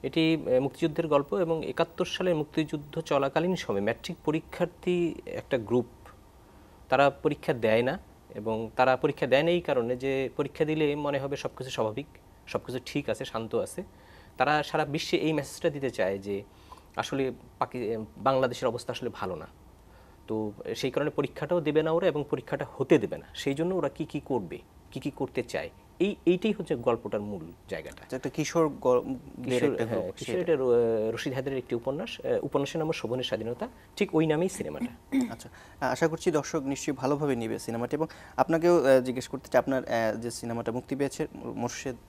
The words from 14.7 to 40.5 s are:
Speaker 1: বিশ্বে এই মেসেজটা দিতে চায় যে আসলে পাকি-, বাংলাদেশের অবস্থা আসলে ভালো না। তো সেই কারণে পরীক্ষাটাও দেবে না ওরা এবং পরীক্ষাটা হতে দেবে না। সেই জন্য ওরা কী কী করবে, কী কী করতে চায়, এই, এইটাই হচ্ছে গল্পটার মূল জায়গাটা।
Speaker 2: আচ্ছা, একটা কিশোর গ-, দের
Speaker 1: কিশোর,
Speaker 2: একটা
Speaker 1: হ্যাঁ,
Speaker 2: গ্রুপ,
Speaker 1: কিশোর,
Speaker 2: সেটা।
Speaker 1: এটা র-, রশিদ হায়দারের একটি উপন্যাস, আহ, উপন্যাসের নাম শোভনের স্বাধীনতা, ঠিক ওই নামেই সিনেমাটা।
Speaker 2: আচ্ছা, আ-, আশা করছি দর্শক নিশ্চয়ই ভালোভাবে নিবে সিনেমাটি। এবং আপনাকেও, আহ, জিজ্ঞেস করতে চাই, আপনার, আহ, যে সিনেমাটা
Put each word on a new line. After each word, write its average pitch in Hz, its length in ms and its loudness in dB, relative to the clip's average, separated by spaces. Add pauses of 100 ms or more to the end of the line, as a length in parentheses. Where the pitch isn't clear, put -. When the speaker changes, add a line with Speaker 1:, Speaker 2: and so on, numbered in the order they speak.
Speaker 1:
বিশ্বে 143 320 -2
এই 156 160 2
মেসেজটা 147 360 -2
দিতে 139 200 -2
চায় 98 280 0
যে 98 260 -6 (520)
আসলে 135 360 -2 (280)
পাকি-, 113 460 -4 (120)
বাংলাদেশের 131 500 2
অবস্থা 117 240 -2
আসলে 120 220 -4
ভালো 92 220 -4
না। 78 120 -10 (800)
তো 107 240 -2 (240)
সেই 131 160 -2
কারণে 143 180 0
পরীক্ষাটাও 151 520 -2
দেবে 151 220 2
না 160 80 0
ওরা 175 160 2
এবং 147 220 0
পরীক্ষাটা - 360 -4 (120)
হতে 151 200 6
দেবে - 200 0
না। - 80 -14 (100)
সেই - 180 -2
জন্য 170 220 0
ওরা 151 140 0
কী - 160 -6
কী 147 200 -8
করবে, 95 320 -2 (340)
কী - 80 -10
কী 139 160 -6
করতে 127 280 -4
চায়, - 260 -6 (300)
এই, 196 160 2 (100)
এইটাই 180 260 4
হচ্ছে 185 240 -2
গল্পটার 117 460 0
মূল 95 300 -8 (180)
জায়গাটা। - 340 -10
Speaker 2:
আচ্ছা, - 120 -10
একটা 131 140 -6
কিশোর 156 400 0 (120)
গ-, 123 220 6 (360)
দের 123 140 -2
Speaker 1:
কিশোর, 123 200 4
Speaker 2:
একটা 117 120 0
Speaker 1:
হ্যাঁ, 110 140 -2
Speaker 2:
গ্রুপ, 90 160 -4
Speaker 1:
কিশোর, 127 240 -4
Speaker 2:
সেটা। 175 140 2
Speaker 1:
এটা 135 100 2
র-, 113 500 4
রশিদ 127 200 -4
হায়দারের 135 240 -4
একটি 123 180 -4
উপন্যাস, 143 440 -4
আহ, 123 260 0
উপন্যাসের 139 340 0
নাম 156 120 0
শোভনের 127 320 -4
স্বাধীনতা, 117 440 -4 (280)
ঠিক 196 200 0
ওই 156 120 6
নামেই 156 220 2
সিনেমাটা। - 680 -4 (120)
Speaker 2:
আচ্ছা, - 180 -14 (320)
আ-, 127 100 2
আশা 160 160 2
করছি 160 240 0
দর্শক 151 320 0
নিশ্চয়ই 139 320 -2
ভালোভাবে 139 400 0
নিবে 113 240 -4
সিনেমাটি। 117 360 -4
এবং 156 120 -2 (300)
আপনাকেও, 165 480 6
আহ, 131 160 10
জিজ্ঞেস 123 260 -4
করতে - 240 -10
চাই, 127 80 8
আপনার, 131 260 0
আহ, 113 340 0
যে 117 120 -6
সিনেমাটা 117 400 -6